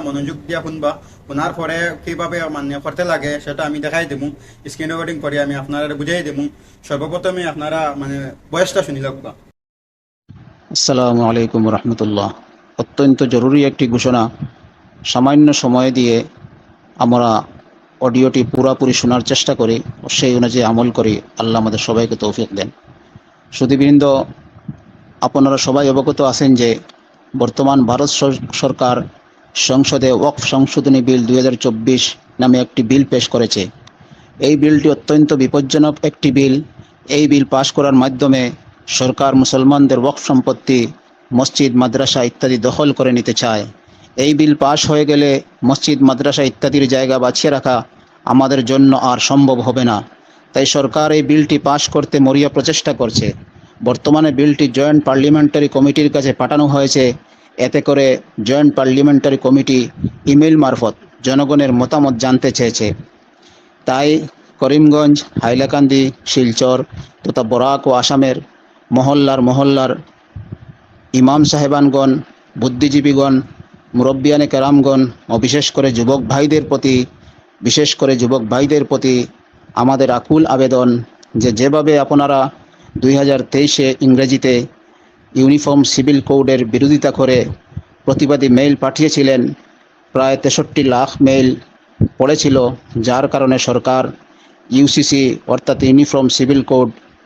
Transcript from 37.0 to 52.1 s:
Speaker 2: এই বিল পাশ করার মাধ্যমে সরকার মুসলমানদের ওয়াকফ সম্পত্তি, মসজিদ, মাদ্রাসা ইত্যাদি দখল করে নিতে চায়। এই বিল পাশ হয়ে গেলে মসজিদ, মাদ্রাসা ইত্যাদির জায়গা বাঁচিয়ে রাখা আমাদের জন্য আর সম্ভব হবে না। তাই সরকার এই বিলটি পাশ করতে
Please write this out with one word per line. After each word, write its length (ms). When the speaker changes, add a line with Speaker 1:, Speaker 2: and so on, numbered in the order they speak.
Speaker 2:
এই 140
বিল 220
পাশ 140
করার 260
মাধ্যমে 380
সরকার 320
মুসলমানদের 640
ওয়াকফ 260
সম্পত্তি, 500
মসজিদ, 400
মাদ্রাসা 480
ইত্যাদি 280
দখল 300
করে 200
নিতে 240
চায়। 220
এই 160
বিল 140
পাশ 160
হয়ে 220
গেলে 180
মসজিদ, 420
মাদ্রাসা 360
ইত্যাদির 500
জায়গা 300
বাঁচিয়ে 320
রাখা 200
আমাদের 400
জন্য 260
আর 80
সম্ভব 380
হবে 240
না। 60
তাই 220
সরকার 320
এই 120
বিলটি 280
পাশ 140
করতে 240